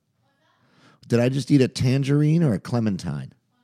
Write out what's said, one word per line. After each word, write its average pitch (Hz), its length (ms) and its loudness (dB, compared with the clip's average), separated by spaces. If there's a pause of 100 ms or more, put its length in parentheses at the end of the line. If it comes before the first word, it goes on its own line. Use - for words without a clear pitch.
(1080)
Did 117 120 2
I 120 100 2
just 135 220 -4
eat 143 100 6
a 120 60 4
tangerine 143 760 0
or 131 100 2
a 87 60 -2
clementine? 87 760 -6 (300)